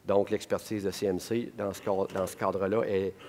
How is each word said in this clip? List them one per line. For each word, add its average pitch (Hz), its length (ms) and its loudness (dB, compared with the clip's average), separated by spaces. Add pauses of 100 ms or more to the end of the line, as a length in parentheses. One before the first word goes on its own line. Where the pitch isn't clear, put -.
Donc, 98 220 4
l'expertise 101 560 -2
de 95 60 0
C - 140 -2
M 92 140 2
C, 117 380 -4
dans 101 160 -2
ce - 80 -12
cor-, 95 260 0
dans 95 180 -2
ce - 120 -8
cadre-là, 98 500 2
est, 95 260 0 (160)